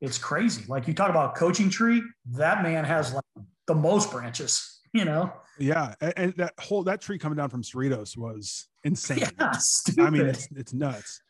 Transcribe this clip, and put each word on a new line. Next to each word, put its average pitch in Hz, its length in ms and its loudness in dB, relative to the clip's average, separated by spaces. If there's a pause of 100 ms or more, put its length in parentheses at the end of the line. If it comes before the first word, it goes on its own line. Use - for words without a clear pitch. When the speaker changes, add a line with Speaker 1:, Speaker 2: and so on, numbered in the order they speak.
Speaker 1:
It's 135 160 -6
crazy. 196 500 0
Like, 127 200 -4
you 160 60 0
talk 190 160 2
about 151 260 2
a - 40 -8
coaching 185 320 4
tree, 233 320 4 (300)
that 165 280 2
man 165 240 0
has, 147 280 0
like, 135 100 -4 (440)
the 160 80 2
most 165 360 4
branches, 120 680 -4 (120)
you 208 120 2
know? 165 260 2 (260)
Speaker 2:
Yeah. 143 440 0
And, 165 160 0
and 185 200 2
that 175 220 -2
whole, 202 240 -2
that 185 180 -2
tree 202 160 -6
coming 151 200 -4
down 143 120 -2
from 123 120 -6
Cerritos 123 560 -4
was 110 500 -10 (160)
insane. 143 360 -2
Speaker 1:
<laughs> - 200 -2
Yeah, 302 60 2
Speaker 2:
I - 640 2
mean, 302 120 4
Speaker 1:
stupid. 139 60 4
Speaker 2:
it's, 127 280 -4
it's 127 180 -10
nuts. 123 560 -6